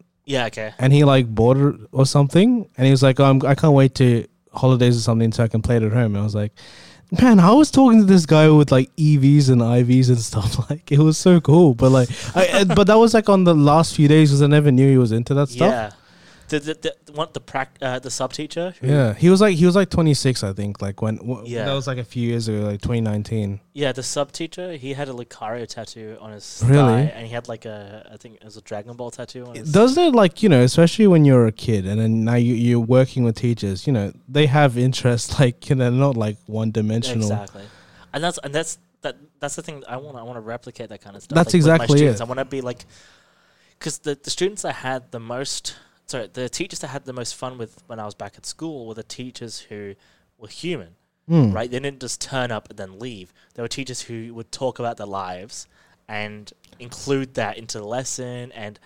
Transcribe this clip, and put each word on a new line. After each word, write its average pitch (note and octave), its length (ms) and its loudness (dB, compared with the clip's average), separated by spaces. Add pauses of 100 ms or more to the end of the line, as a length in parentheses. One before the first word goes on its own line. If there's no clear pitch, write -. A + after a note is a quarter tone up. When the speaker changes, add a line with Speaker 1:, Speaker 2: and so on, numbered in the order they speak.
(240)
Speaker 1:
Yeah, C3 220 -4
okay. G#2+ 320 -10
Speaker 2:
And C3 140 2
he, D3 120 6
like, C3+ 300 2
bought A#2 220 4
it C#3 180 2 (160)
or C3+ 160 0
something, F3+ 680 2
and B2+ 100 0
he C3+ 40 6
was C3 120 4
like, C3 160 2
"Oh, C#3+ 60 4
I'm, C3+ 200 2
I C3+ 100 2
can't D3+ 200 2
wait C3+ 220 4
to A#2+ 300 2 (260)
holidays B2 440 2
or A#2 40 -2
something A2+ 320 0
so A#2+ 100 -2
I A2+ 60 0
can A2+ 140 -4
play B2 140 0
it A2+ 60 0
at G#2+ 100 -2
home." A2+ 220 0
And G2+ 40 -4
I G2+ 40 -4
was G#2+ 120 -4
like, G#2 180 -6 (680)
"Man, A#3 200 6
I F3 120 6
was D4 180 6
talking B3+ 300 6
to G#3 60 6
this F#3+ 200 6
guy D#3 220 6
with, D3+ 220 6
like, C3 260 2
E D3+ 200 2
Vs C#3 320 4
and B2 140 4
I A#2+ 200 2
Vs B2+ 280 2
and B2 100 2
stuff." - 440 -6
<laughs> - 60 -10
Like, - 220 -8
it C#3+ 80 4
was D#3 180 2
so F3+ 220 4
cool. D3+ 340 4
But, B2+ 160 2
like, C3 180 2 (280)
I, F#3 240 2
I, G3+ 40 2
but F#3 220 2
that G#3+ 120 6
was, A3+ 160 4
like, A3 140 2
on F#3+ 160 4
the E3+ 100 4
last D3 420 2
few D3+ 100 4
days D3+ 240 6
'cause C#3 120 2
I D3 40 4
never D3 240 4
knew C3 180 4
he C3+ 100 4
was A#2 140 2
into A#2+ 220 -2
that C#3+ 140 0
stuff. C#3+ 240 0
Speaker 1:
Yeah. A2 180 -6 (580)
The, D3+ 100 -4
the, D3+ 360 -8 (120)
the, D3+ 80 -20
what, D#3 180 -8
the C#3+ 80 -10
prac-, - 400 -10
uh, B2+ 180 -6
the B2+ 120 -14
sub C3 240 -8
teacher? E3 480 -10
Who B2+ 40 -4
Speaker 2:
Yeah. C3 280 0
He E3 160 2
was, F#3+ 100 4
like, G#3 160 2
he D#3+ 80 2
was, F3 100 4
like, G3 140 2
twenty-six, C#3 560 0
I G2 80 -4
think. G2+ 300 -8
Like, G2+ 180 -8
when, A2 160 -4
w-, A#2 300 -12
Speaker 1:
Yeah. A#2 180 -8
Speaker 2:
that C#3 80 -4
was, C#3 140 -6
like, C3 100 -8
a B2 80 -10
few A#2+ 240 -6
years A#2 180 -4
ago, G#2+ 200 -4
like, G2+ 160 -8
twenty A#2 180 -4
nineteen. G#2 600 -6 (120)
Speaker 1:
Yeah, C#3 200 -4
the B2+ 100 -10
sub C#3+ 300 -6
teacher, F3+ 420 -12
he C3+ 180 -12
had C#3 160 -10
a C3 40 -12
Lucario A#2+ 540 -12
tattoo A2 540 -18
on A2 120 -20
his - 340 -16
Speaker 2:
Really? C#3 160 6 (240)
Speaker 1:
thigh, D#3 100 -4
and A2+ 100 -16
he A2+ 60 -16
had, A#2+ 160 -10
like, A2+ 160 -14
a, G#2+ 480 -18
I G#2+ 60 -20
think A2+ 160 -20
it - 100 -20
was G#2+ 140 -20
a - 20 -20
Dragon G#2+ 360 -14
Ball A#2+ 140 -12
tattoo B2 360 -16
on A#2+ 100 -20
his D3 160 -8
Speaker 2:
Doesn't C4 360 2
it, C4+ 60 0
like, G#3 280 2
you A3 80 4
know, C3 100 6
especially E3 460 2
when E3+ 180 6
you're B2+ 220 6
a A2 60 0
kid G2+ 340 -4
and G#2 120 -4
then A2+ 260 0
now A#2 100 -2
you, A#2+ 180 0
you're A#2+ 280 0
working B2+ 440 0
with A#2 120 -2
teachers, G#2 500 -4
you D3 80 -2
know, G2+ 180 -4 (160)
they D3 160 0
have C#3 320 2
interests, B2 640 -2
<laughs> - 0 -
like, B2 300 0
you C#3+ 60 0
know, B2+ 120 0
not, B2+ 300 0
like, G#2+ 180 -4 (120)
one-dimensional. A2 760 -4
Speaker 1:
Exactly. G#2 400 -6 (500)
And C#3+ 100 -8
that's, E3+ 220 -6
and C#3+ 100 -10
that's, D#3+ 220 -6 (240)
that, C3+ 160 -12 (240)
that's C#3+ 160 -10
the E3+ 60 -12
thing D3 260 -18
I - 80 -12
wanna, C#3 220 -16
I A#2 40 -18
wanna A#2 200 -16
replicate A2+ 480 -16
that G#2 100 -20
kind G2+ 160 -20
of G2+ 60 -20
stuff, - 120 -8
Speaker 2:
That's E3+ 200 0
Speaker 1:
like, F3 80 4
with D3 60 4
my E3 80 6
Speaker 2:
exactly C#3+ 200 2
Speaker 1:
students. C#3+ 240 2
Speaker 2:
it. A#2 40 -8
Speaker 1:
I - 20 -12
wanna C3 180 -8
be, C3 160 -10
like, B2 240 -12 (920)
'cause - 220 -12
the, C#3+ 220 -8
the - 60 -18
students F#3+ 380 -6
I D3+ 60 -6
had C3 400 -10
the A#2+ 80 -12
most, A#2+ 560 -12 (300)
sorry, A#2 260 -12
the B2+ 160 -10
teachers - 360 -12
I D3+ 40 -12
had C#3 180 -14
the B2+ 80 -16
most B2 200 -12
fun B2+ 220 -14
with A2+ 300 -18
when A2+ 120 -18
I G#2+ 60 -12
was G#2 100 -16
back G2+ 220 -18
at - 80 -20
school D3+ 420 -14
were A2+ 80 -16
the A2+ 80 -18
teachers A#2+ 580 -18
who G#2 340 -18 (420)
were G#2+ 120 -20
human, C#3+ 420 -12 (360)
Speaker 2:
Hmm. D3 260 2
Speaker 1:
right? A#2 180 -6
They B2+ 100 -8
didn't C#3 200 -12
just B2 200 -14
turn B2+ 320 -8
up G#2+ 160 -12
and G#2 100 -20
then F#2+ 200 -16
leave. G#2+ 340 -16 (220)
There A#2+ 100 -14
were A#2 40 -10
teachers B2+ 340 -12
who A#2 320 -16
would A2+ 180 -18
talk B2+ 260 -8
about A#2+ 200 -8
their G#2 80 -14
lives F#2+ 600 -14 (420)
and G#2+ 440 -12 (260)
include C3 560 -8
that G#2+ 220 -6
into A2+ 220 -14
the G#2 80 -14
lesson B2 640 -12
and G#2+ 340 -16